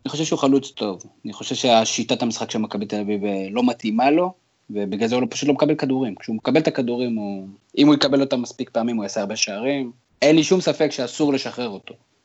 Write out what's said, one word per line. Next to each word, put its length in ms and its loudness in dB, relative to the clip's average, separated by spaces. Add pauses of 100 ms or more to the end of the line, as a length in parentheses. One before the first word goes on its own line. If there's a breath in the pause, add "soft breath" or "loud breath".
אני 60 -8
חושב 120 -2
שהוא 160 -2
חלוץ 320 4
טוב, 320 -6 (220)
אני 80 -8
חושב 220 -6
שהשיטת 640 2
המשחק 300 -4
של 80 -2
מכבי 260 -4
תל 140 -4
אביב, 260 -2
אה, 260 -4
לא 120 0
מתאימה 480 2
לו, 220 2 (360)
ובגלל 380 -2
זה 80 0
הוא 60 2
לא, 80 0
פשוט 180 -4
לא 60 4
מקבל 220 2
כדורים. 400 -2
כשהוא 200 -8
מקבל 240 2
את 80 2
הכדורים, 480 -2
הוא, 320 -6 (300)
אם 100 6
הוא 80 8
יקבל 260 2
אותם 200 -2
מספיק 280 -8
פעמים, 260 -2
הוא 80 -4
יעשה 160 -6
הרבה 160 -4
שערים. 560 -4 (300)
אין 140 6
לי 80 6
שום 180 2
ספק 300 0
שאסור 420 -2
לשחרר 360 -4
אותו. 240 -14 (320)